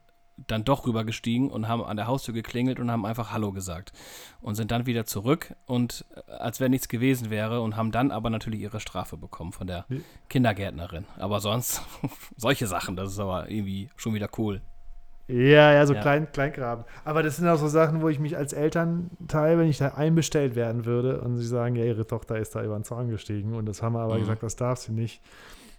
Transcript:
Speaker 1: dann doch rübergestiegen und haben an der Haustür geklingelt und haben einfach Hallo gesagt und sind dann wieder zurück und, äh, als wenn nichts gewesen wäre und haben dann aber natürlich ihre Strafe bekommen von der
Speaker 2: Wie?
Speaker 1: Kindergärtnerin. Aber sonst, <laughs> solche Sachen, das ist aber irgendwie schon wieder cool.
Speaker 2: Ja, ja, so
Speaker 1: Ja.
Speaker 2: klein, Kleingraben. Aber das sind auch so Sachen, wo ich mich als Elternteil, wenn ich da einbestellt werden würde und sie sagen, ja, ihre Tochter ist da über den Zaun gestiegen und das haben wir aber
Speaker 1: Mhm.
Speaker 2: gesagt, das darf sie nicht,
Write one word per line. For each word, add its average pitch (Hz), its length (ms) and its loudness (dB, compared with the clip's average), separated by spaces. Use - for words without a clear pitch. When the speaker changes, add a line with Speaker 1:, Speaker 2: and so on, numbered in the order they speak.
Speaker 1:
dann 110 200 -2
doch 135 200 2
rübergestiegen 117 640 0
und 117 180 -4
haben 117 160 -2
an - 140 -6
der 104 80 -2
Haustür 127 280 -4
geklingelt 123 460 -2
und 120 120 -2
haben 113 160 0
einfach 113 240 -4
Hallo 107 200 -2
gesagt 92 400 -8
und 104 120 -4
sind 107 180 -4
dann 120 140 0
wieder 117 200 -2
zurück - 500 -2
und, 123 400 -2
äh, - 40 -20
als - 280 -6
wenn 127 120 4
nichts 131 180 0
gewesen 123 420 0
wäre 110 300 -2
und 110 140 -2
haben 113 160 -2
dann 120 200 2
aber 110 180 -2
natürlich 110 320 -4
ihre 104 180 -6
Strafe - 380 -8
bekommen 85 340 -12
von - 160 -10
der 87 220 -8
Speaker 2:
Wie? 131 140 -6
Speaker 1:
Kindergärtnerin. 98 760 0
Aber 101 220 -2
sonst, 110 420 -2
<laughs> - 260 -18
solche 127 320 0
Sachen, 90 280 -4
das 98 160 -6
ist 104 80 -8
aber 90 300 -4
irgendwie 98 460 -6
schon 113 180 -6
wieder 104 240 -4
cool. 104 240 -2
Speaker 2:
Ja, 147 460 10
ja, 147 120 10
so 143 80 6
Speaker 1:
Ja. 107 80 0
Speaker 2:
klein, 147 300 2
Kleingraben. 127 540 -4
Aber 156 200 0
das 151 140 0
sind 175 120 2
auch 165 80 6
so 151 100 2
Sachen, 160 340 4
wo 160 60 2
ich 151 120 2
mich 151 180 -2
als - 160 -4
Elternteil, 170 1040 2
wenn 165 100 6
ich 147 120 4
da 139 160 2
einbestellt 151 600 2
werden 117 300 0
würde 123 340 2
und 120 160 -2
sie 117 120 -2
sagen, 120 280 0
ja, 117 80 0
ihre 110 240 0
Tochter 113 300 -4
ist 110 180 -4
da 110 80 -4
über 107 160 -4
den 107 60 -6
Zaun 120 240 -4
gestiegen 107 460 -4
und 110 100 -4
das 104 160 -6
haben 117 120 0
wir 117 80 0
aber 110 140 0
Speaker 1:
Mhm. 113 60 2
Speaker 2:
gesagt, 107 220 -2
das 110 120 -6
darf 123 240 -2
sie - 140 -8
nicht, 113 260 -4